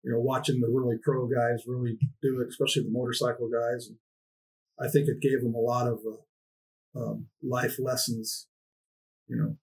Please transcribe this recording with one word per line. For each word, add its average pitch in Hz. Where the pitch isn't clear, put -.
you 123
know, 117
watching 131
the 117
really 123
pro 127
guys 120
really 123
do 131
it, 120
especially 131
the 104
motorcycle 123
guys. 120
And -
I 135
think 151
it 123
gave 131
them 117
a -
lot 120
of, 117
uh, -
um, 113
life 123
lessons, 120
you 120
know 110